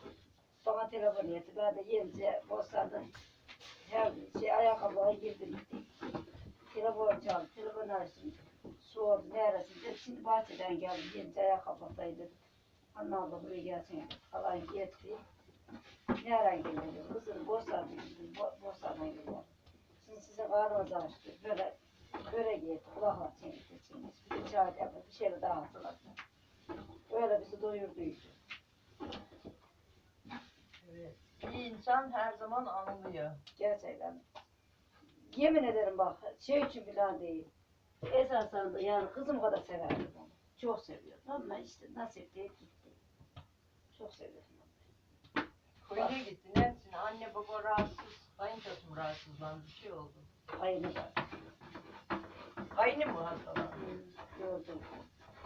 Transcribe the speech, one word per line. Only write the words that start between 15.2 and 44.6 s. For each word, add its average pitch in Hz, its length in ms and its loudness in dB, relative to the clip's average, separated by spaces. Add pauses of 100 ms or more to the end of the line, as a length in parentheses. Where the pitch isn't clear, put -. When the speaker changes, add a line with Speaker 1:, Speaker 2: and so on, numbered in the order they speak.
Speaker 1:
"Nereden 208 380 6
geliyor?" 160 500 -4
Kızım, 202 340 -6
Bostan'dan 220 500 0
geldim, - 400 -12
Bo-, - 260 -2
Bostan'dan 311 520 -6
geliyor. 302 300 -10 (600)
Şimdi 214 140 -16
sizin 208 280 -6
karnınız 208 440 4
açtı, 165 380 -6 (140)
böyle 208 320 0 (560)
börek 220 300 2
yedi, - 200 -4 (120)
kulaklar - 420 0
çekti, - 320 -14 (200)
çekti. - 420 -14
Bir - 160 -4
çay 196 300 4
demledi, - 320 -6
bir - 40 -20
şeyler 190 300 0
daha 180 200 2
hazırladı. - 340 -10 (1160)
Öyle 226 280 6
bizi 202 220 -10
doyurduydu. 208 580 -2 (2750)
Speaker 2:
Evet. 170 240 -12 (360)
İyi 247 180 -4
insan 247 420 2
her 220 200 2
zaman 226 340 -2
anılıyor. 190 640 -4 (280)
Speaker 1:
Gerçekten. - 640 -2 (1120)
Yemin 302 280 8
ederim 208 340 4
bak, 180 180 4 (240)
şey 285 220 4
için 202 320 -4
falan 190 260 4
değil. 165 280 -6 (640)
Esasında 214 680 4
yani 202 300 2
kızım 269 300 0
kadar - 180 4
severdim - 600 -2
onu. - 100 -20 (320)
Çok 233 200 0
seviyordum - 520 -14
ama - 260 -6
işte - 360 -16
nasip - 400 -10
değil, - 260 -10
gitti. - 280 -20 (1080)
Çok - 160 -12
seviyordum - 460 -18